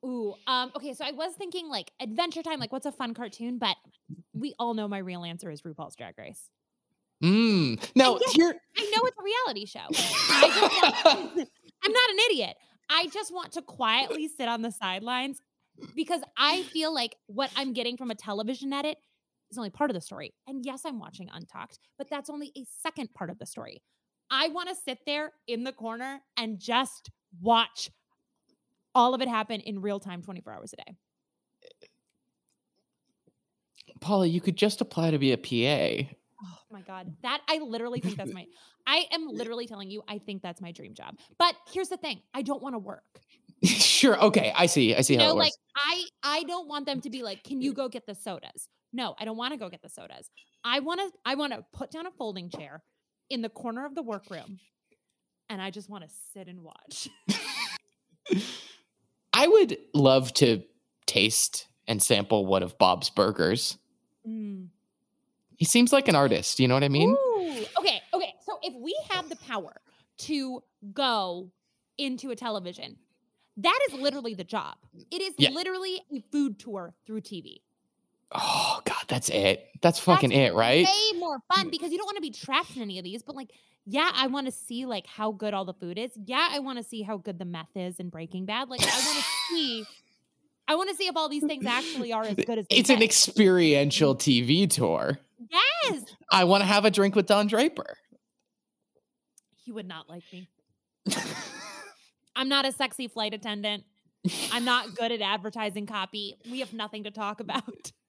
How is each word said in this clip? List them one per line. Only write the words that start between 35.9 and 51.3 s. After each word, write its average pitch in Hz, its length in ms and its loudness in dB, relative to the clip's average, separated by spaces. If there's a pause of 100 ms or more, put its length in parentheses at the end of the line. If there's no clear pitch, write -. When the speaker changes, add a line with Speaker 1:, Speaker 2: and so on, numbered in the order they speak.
Speaker 1:
Oh 180 140 -20 (140)
my 202 100 -18
God. 185 400 -16
That, 269 280 -6
I 320 80 2
literally 240 420 -6
think 190 180 -4
that's 185 160 -8
my, - 120 -14 (200)
Speaker 2:
<laughs> - 220 -10
Speaker 1:
I 311 240 4
am 320 160 -4
literally 233 400 -8
telling 202 240 -12
you, 208 160 -10
I 208 120 -8
think 196 220 -10
that's 175 200 -10
my 170 100 -12
dream - 220 -16
job. - 240 -16 (200)
But 339 180 2 (160)
here's 370 180 -6
the 359 80 -6
thing. 269 240 -8 (120)
I 269 100 -6
don't - 180 -4
wanna 254 180 -8
work. 139 240 -14 (580)
Speaker 2:
<laughs> - 20 -2
Sure. - 600 6
Okay. 185 320 4
I 175 120 4
see. 123 280 6
I - 60 4
see 131 140 6
Speaker 1:
You 120 40 4
Speaker 2:
how - 60 8
Speaker 1:
know, - 60 4
Speaker 2:
it - 40 4
works. 110 120 4
Speaker 1:
like, - 60 -2 (220)
I, 302 640 -2
I 339 40 -4
don't 349 260 -8
want 294 160 -6
them 269 160 -4
to 285 80 -10
be 254 140 -8
like, 196 200 -10
"Can 269 160 -8
you 262 140 -2
go 262 160 -4
get - 180 -12
the 202 80 -12
sodas?" - 540 -12 (240)
No, 233 260 -6
I 214 60 -8
don't 220 100 -8
wanna 254 220 -6
go 214 100 -10
get 175 140 -18
the - 80 -20
sodas. - 400 -18 (340)
I 240 160 0
wanna, 339 240 -4 (220)
I 262 100 0